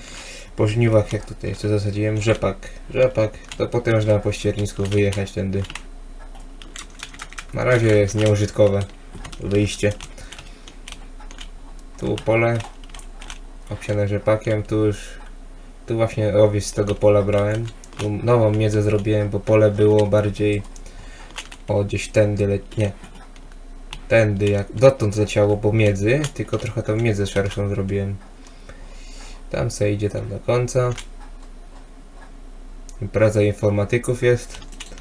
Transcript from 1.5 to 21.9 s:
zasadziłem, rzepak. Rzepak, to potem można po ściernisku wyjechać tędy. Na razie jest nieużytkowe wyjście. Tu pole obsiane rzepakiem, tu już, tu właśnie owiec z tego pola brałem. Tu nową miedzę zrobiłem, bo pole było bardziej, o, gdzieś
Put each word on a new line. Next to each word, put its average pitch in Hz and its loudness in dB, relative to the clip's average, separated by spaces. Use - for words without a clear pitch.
zasadziłem, 104 0
rzepak. 98 0
Rzepak, 123 2
to - 0
potem 117 0
można 107 4
po 104 0
ściernisku 101 -2
wyjechać 98 2
tędy. 95 -2
Na 113 -2
razie 117 4
jest 104 4
nieużytkowe 104 4
wyjście. 101 0
Tu 123 -4
pole 117 2
obsiane 104 -2
rzepakiem, 107 0
tu 107 2
już, 104 2
tu 113 -2
właśnie 107 2
owiec 104 6
z - -8
tego 101 0
pola 104 6
brałem. 104 0
Tu 104 -2
nową 110 4
miedzę 107 2
zrobiłem, 104 2
bo 101 -2
pole 107 6
było 104 6
bardziej, 104 2
o, 104 2
gdzieś 101 -4